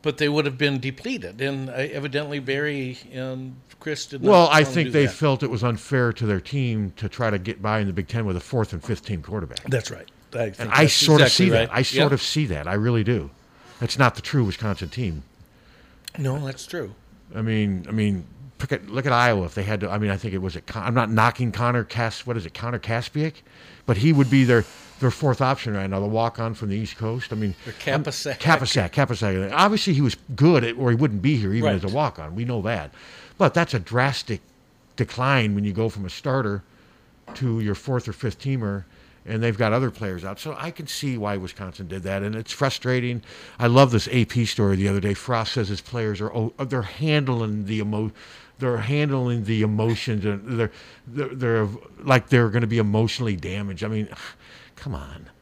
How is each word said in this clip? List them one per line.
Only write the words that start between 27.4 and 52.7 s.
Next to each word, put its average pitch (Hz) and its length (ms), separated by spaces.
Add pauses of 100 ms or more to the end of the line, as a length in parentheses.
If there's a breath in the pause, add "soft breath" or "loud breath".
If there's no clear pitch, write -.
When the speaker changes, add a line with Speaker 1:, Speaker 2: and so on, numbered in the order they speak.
Speaker 1:
Or 117 80
Kapisak. 143 600
Speaker 2:
I'm, 156 260
Kapisak, 113 320
Kapisak. 98 600
Obviously, 196 420
he 139 80
was 127 140 (200)
good, 143 280
at, 117 140
or 127 140
he 117 40
wouldn't 104 280
be 143 140
here, 101 140
even 120 220
Speaker 1:
Right. 90 100
Speaker 2:
as 95 80
a - 20
walk-on. 90 420
We 117 100
know 117 160
that. 90 300 (460 loud breath)
But - 180
that's 170 180
a 120 60
drastic 120 600 (560)
decline 123 600
when 101 80
you 101 100
go 110 160
from 98 160
a 90 60
starter 110 500 (720 soft breath)
to 117 260
your 104 140
fourth 123 340
or 107 60
fifth - 260
teamer, 107 440 (420 soft breath)
and 110 160
they've 117 160
got 110 160
other 127 160
players 92 340
out. 98 160
So 156 200
I 156 100
can 165 160
see 131 320
why 104 200
Wisconsin 92 500
did 95 160
that, 98 180
and 104 140
it's 113 160
frustrating. 123 720 (340 loud breath)
I 120 80
love 127 240
this 113 220
A 123 140
P 120 200
story 101 300
the 98 120
other 98 120
day. 98 160
Frost 113 380
says 104 160
his 98 120
players 110 400
are, 104 140
oh, 113 240
they're 131 240
handling 117 840
the 110 140
emo-, 107 320 (480 loud breath)
they're 123 180
handling 127 680
the 110 180
emotions, 107 600
and 107 340
they're, 107 120 (360 loud breath)
they're, 131 220
they're 117 380 (360)
like 135 260
they're 120 200
gonna 117 180
be 117 120